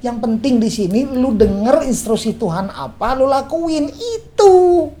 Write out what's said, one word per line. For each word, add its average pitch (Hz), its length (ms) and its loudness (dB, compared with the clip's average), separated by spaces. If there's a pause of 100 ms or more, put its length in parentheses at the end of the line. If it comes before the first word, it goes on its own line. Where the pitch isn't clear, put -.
Yang 240 160 -6
penting 233 400 -2
di 220 120 0
sini 196 360 -2
lu 254 320 -2
denger 220 480 2
instruksi 220 480 -4
Tuhan 190 400 -6
apa, 214 400 -6
lu 262 160 2
lakuin 311 560 -2
itu. 370 1040 2 (100)